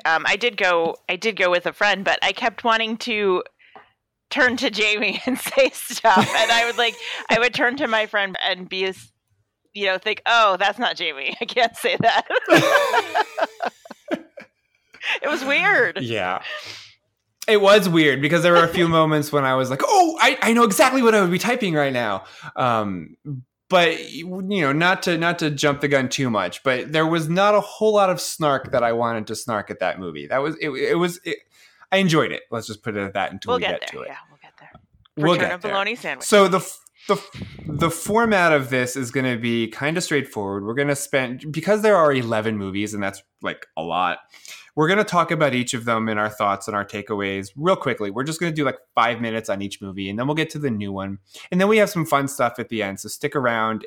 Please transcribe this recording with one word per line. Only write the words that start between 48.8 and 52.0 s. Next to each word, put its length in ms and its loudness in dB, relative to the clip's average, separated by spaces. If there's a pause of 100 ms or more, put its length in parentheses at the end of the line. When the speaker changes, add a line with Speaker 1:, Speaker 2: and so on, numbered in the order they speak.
Speaker 2:
five 280 0
minutes 280 -4
on 120 -4
each 200 -10
movie, 280 -8
and 100 -6
then 80 -2
we'll 80 -2
get 160 -2
to 80 -10
the 100 -4
new 220 -4
one. 280 -8 (320)
And 80 0
then 100 4
we 80 4
have 120 4
some 160 -4